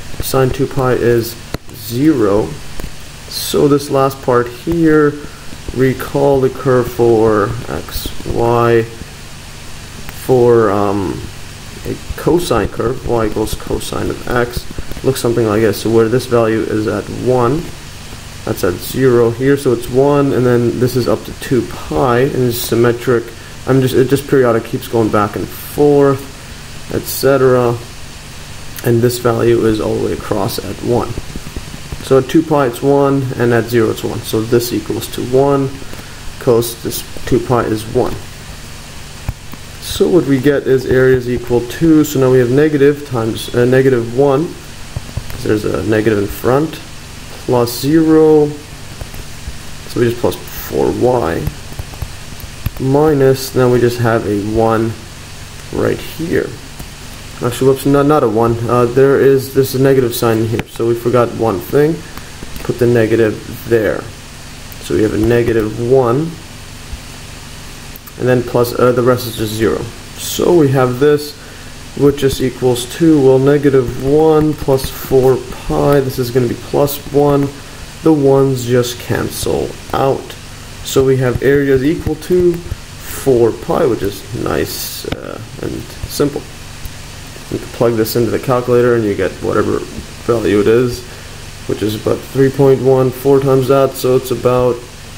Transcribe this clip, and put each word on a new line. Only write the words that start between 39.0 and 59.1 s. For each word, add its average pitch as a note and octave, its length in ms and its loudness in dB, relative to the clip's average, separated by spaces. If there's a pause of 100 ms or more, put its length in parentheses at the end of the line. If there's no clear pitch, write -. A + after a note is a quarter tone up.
So - 240 0
what D#3+ 200 4
we C#3 120 2
get C#3 300 2
is C3 180 2
area C3 300 4
is A#2+ 120 -2
equal A#2+ 340 0
to, D#3 420 4
so C3 160 -2
now C3 100 4
we C3 80 6
have A#2+ 120 4
negative C#3+ 580 4
times, A2+ 440 -4
uh, A#2+ 120 4
negative B2+ 520 4
one, C#3+ 380 2 (800)
'cause - 100 -8
there's G#2+ 220 0
a G2 180 -2
negative G#2+ 380 2
in G2+ 80 -2
front, C#3 500 0 (680)
plus A#2+ 340 0
zero, D#3 680 6 (1400)
so - 100 -6
we A#2+ 100 2
just A#2 120 -4
plus - 160 0
four - 540 -2 (100)
y, A#2+ 400 2 (1400)
minus, C3+ 760 2
now B2+ 140 4
we B2 120 4
just A#2 180 2
have A2+ 280 2
a G#2 140 0 (140)
one A2+ 380 2 (800)
right A2 260 0
here. - 480 -4 (960)
Actually, B2+ 260 0
whoops, C3+ 180 2
no, C#3 160 4
not C#3+ 200 4
a A#2+ 60 4
one. A2+ 280 2 (120)
Uh, A#2+ 160 4
there C3 360 4